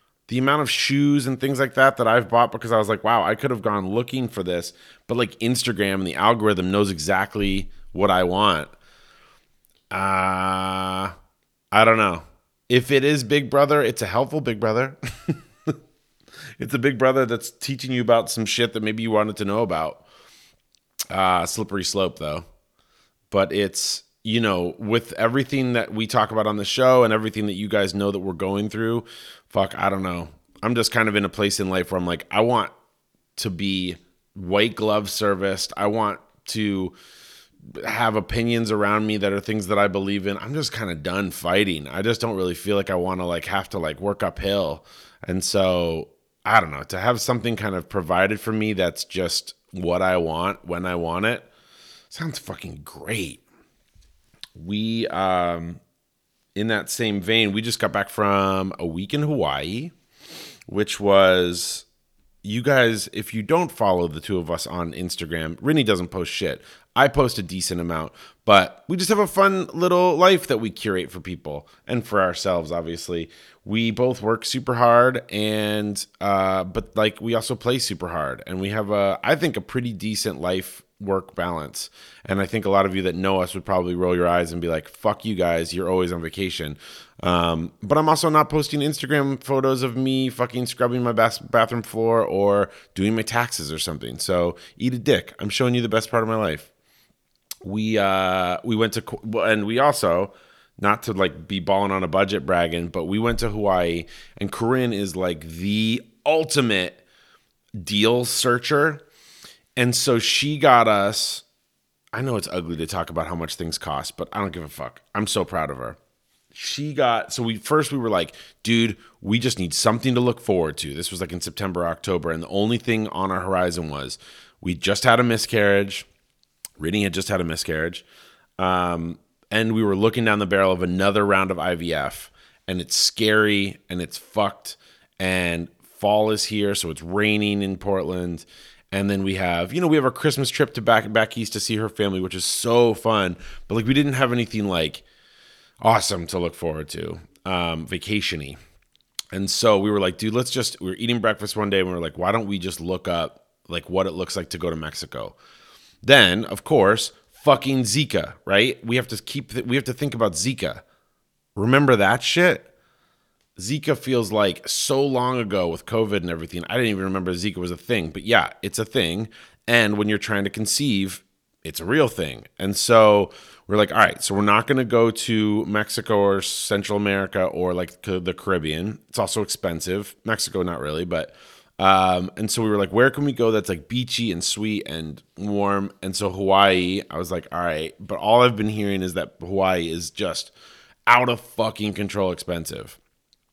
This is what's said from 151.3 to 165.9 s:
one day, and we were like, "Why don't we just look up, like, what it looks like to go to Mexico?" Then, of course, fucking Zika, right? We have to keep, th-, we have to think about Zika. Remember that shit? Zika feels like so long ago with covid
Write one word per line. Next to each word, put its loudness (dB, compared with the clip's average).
one -2
day, 2
and 2
we -4
were -4
like, -6
"Why 0
don't 0
we -2
just -6
look -6
up, -4
like, -8
what 0
it -6
looks -6
like -6
to -10
go -4
to -4
Mexico?" -10
Then, 6
of -8
course, 4
fucking 2
Zika, -2
right? 2
We -2
have 0
to -8
keep, -10
th-, -6
we 0
have 0
to -4
think -6
about 0
Zika. -4
Remember 6
that 4
shit? 0
Zika -2
feels -2
like 0
so 0
long 0
ago 0
with -6
covid 0